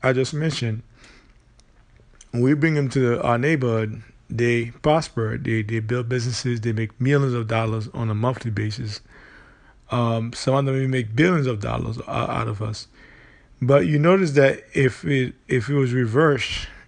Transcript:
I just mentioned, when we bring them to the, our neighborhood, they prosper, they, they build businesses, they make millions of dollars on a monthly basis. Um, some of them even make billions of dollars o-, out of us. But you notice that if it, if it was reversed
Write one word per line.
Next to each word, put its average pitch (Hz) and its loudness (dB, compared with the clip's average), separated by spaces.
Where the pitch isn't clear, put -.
I 127 2
just 127 0
mentioned, 139 -4
when 120 0
we 135 4
bring 156 2
them 143 0
to 135 0
the, 120 2
our 120 2
neighborhood, 117 0
they 120 0
prosper, 120 0
they, 113 -2
they 110 -4
build 117 -2
businesses, 120 -2
they 113 -2
make 110 -4
millions 135 2
of 117 -2
dollars 113 -2
on 113 -2
a 107 -2
monthly 117 -2
basis. 107 -6
Um, 117 0
some 131 0
of 139 2
them 135 0
even 135 0
make 117 -2
billions 156 4
of 113 -2
dollars 117 -4
o-, - -12
out - -2
of 104 -6
us. 107 -8
But 143 6
you 147 2
notice 175 4
that 139 4
if - 0
it, 135 -2
if 127 -2
it 143 -2
was 131 2
reversed 127 0